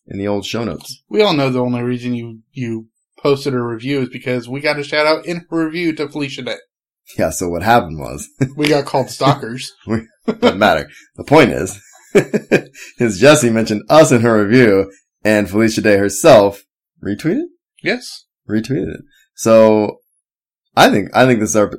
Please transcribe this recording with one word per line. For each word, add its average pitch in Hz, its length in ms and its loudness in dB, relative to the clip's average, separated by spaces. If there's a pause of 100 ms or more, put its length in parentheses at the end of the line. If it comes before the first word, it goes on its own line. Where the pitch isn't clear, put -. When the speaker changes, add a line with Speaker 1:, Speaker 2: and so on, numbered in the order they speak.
Speaker 1:
in - 140 -14
the 101 80 -6
old 101 180 -4
show 113 180 -6
notes. - 460 -12
Speaker 2:
We 208 120 0
all 202 120 2
know 139 160 0
the 127 120 -2
only 123 200 -4
reason 123 320 -6
you, 117 280 -12 (100)
you 113 360 -10 (300)
posted 139 360 -2
a 123 80 -2
review 120 400 -4
is 123 80 -4
because 123 380 -8
we 135 140 -10
got 147 180 -2
a 143 40 -8
shout 151 220 -2
out 156 200 0
in 170 240 -8
her 165 160 -2
review 160 280 -4
to 147 140 -6
Felicia 139 360 -10
Day. 117 140 -8 (600)
Speaker 1:
Yeah, 85 120 0
so 87 200 -6
what 87 140 -6
happened 98 360 0
was 67 280 -12 (140)
<laughs> 131 160 -4
Speaker 2:
We 151 100 -4
got 143 180 0
called 135 240 -4
stalkers. 131 720 -4
Speaker 1:
<laughs> - 80 -20
We, 110 200 -4 (180)
doesn't 220 340 0
matter. 85 300 2 (260)
The - 80 -14
point 135 280 4
is, 69 300 -6 (320)
<laughs> - 0 - (840)
is 107 200 -2
Jesse 127 300 4
mentioned 110 400 -2
us 151 220 6
in 117 100 4
her 113 240 2
review, 101 460 4 (320)
and 104 260 2
Felicia 110 320 0
Day 101 160 4
herself 101 680 4 (400)
retweeted? 165 420 -4 (360)
Speaker 2:
Yes. 220 440 -8 (240)
Speaker 1:
Retweeted 131 460 -4
it. - 60 -18 (340)
So, 110 600 4 (800)
I 196 140 4
think, 104 260 -2
I 123 100 4
think 123 140 2
this 104 120 -4
is - 40 -4
our, 104 240 2